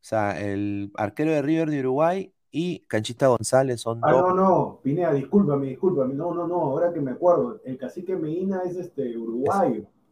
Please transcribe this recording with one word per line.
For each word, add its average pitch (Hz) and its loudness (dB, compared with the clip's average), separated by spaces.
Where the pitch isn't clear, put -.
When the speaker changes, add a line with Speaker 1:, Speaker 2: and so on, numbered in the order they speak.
Speaker 1:
O - -20
sea, 101 -2
el 101 -4
arquero 147 -2
de 147 2
River 156 0
de 143 -2
Uruguay 160 0
y 170 -4
Canchita 113 0
González 127 2
son 117 -4
Speaker 2:
Ah, 151 4
Speaker 1:
dos. 135 6
Speaker 2:
no, 180 2
no, 185 2
Pineda, 156 0
discúlpame, 143 2
discúlpame. 139 0
No, 165 -4
no, 170 -4
no, 175 -2
ahora 165 0
que 160 -4
me 135 -2
acuerdo. 131 2
El 127 -8
Cacique 180 -8
Medina 180 -4
es, 175 -6
este, 127 -8
uruguayo. 117 -2